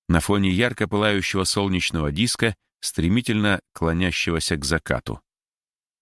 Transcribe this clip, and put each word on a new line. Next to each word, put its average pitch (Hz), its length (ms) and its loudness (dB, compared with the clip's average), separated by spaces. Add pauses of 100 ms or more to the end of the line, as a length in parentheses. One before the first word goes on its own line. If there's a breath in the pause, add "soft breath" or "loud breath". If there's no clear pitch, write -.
на 85 120 4
фоне 98 320 2
ярко 107 360 0
пылающего 101 560 0
солнечного 90 680 0
диска, 113 440 0 (260)
стремительно 104 800 0 (120)
клонящегося 85 840 -2
к 71 60 -6
закату. 67 580 -4 (800)